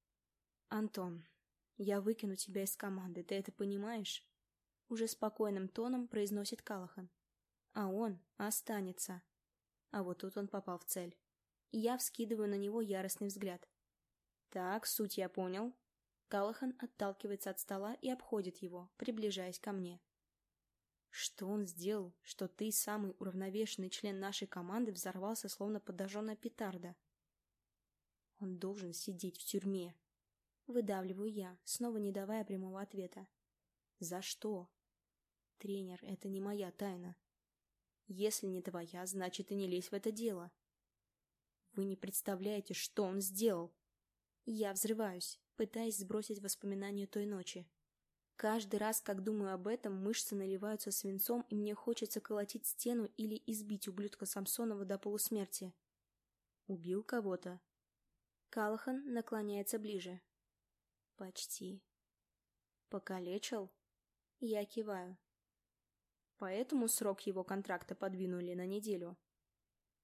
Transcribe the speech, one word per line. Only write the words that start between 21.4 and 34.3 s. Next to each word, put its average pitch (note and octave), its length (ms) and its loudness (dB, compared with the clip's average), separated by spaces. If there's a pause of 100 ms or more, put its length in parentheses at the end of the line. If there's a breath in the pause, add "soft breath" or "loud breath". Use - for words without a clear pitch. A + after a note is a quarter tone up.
он G#3 180 2
сделал, F3 560 -2
что - 260 -4
ты, G#3+ 240 0
самый G#3 480 2
уравновешенный F#3+ 720 0
член G3 300 -2
нашей G3 280 -2
команды, G3 460 0
взорвался, F#3+ 560 -2
словно G3+ 320 -2
подожженная G3+ 560 -2
петарда?" F3+ 580 -4 (1400)
"Он F#3 180 -4
должен F#3 360 -4
сидеть F3+ 440 -6
в - 60 -10
тюрьме", F#3+ 520 0 (760)
выдавливаю G3 580 2
я, F#3 340 -4
снова A#3+ 340 -2
не G3+ 140 2
давая G3+ 320 0
прямого F#3+ 380 -4
ответа. G3 460 -6 (720)
"За F3+ 220 -2
что?" F#3+ 480 -2 (880)